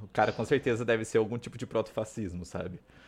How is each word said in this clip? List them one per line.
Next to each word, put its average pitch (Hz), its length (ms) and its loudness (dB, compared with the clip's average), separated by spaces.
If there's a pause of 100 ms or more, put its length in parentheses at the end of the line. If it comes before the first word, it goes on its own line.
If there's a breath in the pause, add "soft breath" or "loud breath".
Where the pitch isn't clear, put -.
o 104 100 -14
cara 110 200 4
com 113 120 -4
certeza 123 400 2
deve 113 200 2
ser - 140 2
algum 110 200 2
tipo - 200 -12
de 117 80 -8
protofascismo, 107 800 -4
sabe? 87 360 -8 (280 soft breath)